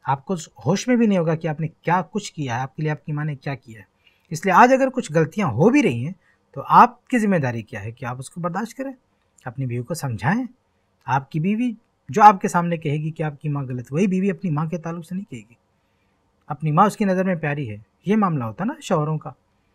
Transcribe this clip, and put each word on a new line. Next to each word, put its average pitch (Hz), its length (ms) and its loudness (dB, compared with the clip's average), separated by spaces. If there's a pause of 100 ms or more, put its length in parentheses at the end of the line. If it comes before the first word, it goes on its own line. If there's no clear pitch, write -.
आपको 139 260 -4
होश - 540 -4
में 247 100 2
भी 233 80 2
नहीं 196 120 2
होगा 165 160 0
कि 165 140 -4
आपने 151 200 -4
क्या 175 340 -2
कुछ - 280 -8
किया 131 260 -6
है, 131 60 -4
आपके 135 200 -10
लिए 151 100 -2
आपकी 151 200 -8
माँ 147 120 -4
ने 147 120 -6
क्या 143 180 -8
किया 110 260 -16
है। 98 60 -20 (440)
इसलिए 175 240 0
आज 240 180 10
अगर 262 160 4
कुछ 214 240 -6
गलतियाँ 160 380 0
हो 143 200 4
भी 285 120 4
रही 123 200 0
हैं, 165 120 -8 (400)
तो 135 60 -10
आपकी 233 580 4
ज़िम्मेदारी 143 440 0
क्या 104 180 -14
है 110 120 -10
कि 123 140 -12
आप 127 120 -8
उसको 135 220 -14
बर्दाश्त 175 360 -6
करें, 269 180 -8 (520)
अपनी 131 200 -6
बीवी 120 160 -4
को 143 120 -8
समझाएं। 156 540 -2 (600)
आपकी 135 320 -2
बीवी 214 360 -2 (340)
जो 196 120 2
आपके 208 260 8
सामने 170 300 0
कहेगी 156 320 -4
कि 160 120 -6
आपकी 151 260 -6
माँ 143 180 -4
गलत, 123 260 -10
वही 175 140 2
बीवी 185 240 0
अपनी 180 200 -4
माँ 151 180 -2
के 175 100 -6
ताल्लुक 165 260 -10
से 180 100 -12
नहीं 190 100 -8
कहेगी। 117 320 -18 (920)
अपनी 151 240 -2
माँ 185 140 6
उसकी 208 180 0
नज़र 190 200 2
में 180 160 -2
प्यारी 147 260 -4
है, 104 180 -12 (220)
ये 202 100 2
मामला 170 280 2
होता 113 200 -6
है 226 40 -2
ना 302 140 -6
शौहरों 156 360 -2
का 143 160 -16 (400)